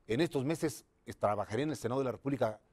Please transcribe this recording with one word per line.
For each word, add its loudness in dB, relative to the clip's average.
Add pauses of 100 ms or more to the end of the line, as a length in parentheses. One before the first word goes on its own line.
en 0
estos 2
meses -2 (200)
es-, -10
trabajaré 0
en -2
el -4
Senado -2
de 2
la -2
República -2 (120)